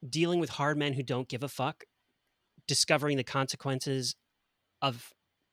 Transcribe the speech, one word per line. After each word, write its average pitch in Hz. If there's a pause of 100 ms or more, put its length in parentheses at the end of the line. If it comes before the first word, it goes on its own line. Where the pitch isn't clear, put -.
dealing 170
with 160
hard 147
men 143
who 135
don't 123
give 123
a 143
fuck, - (840)
discovering 147
the 127
consequences 135 (680)
of 123 (400)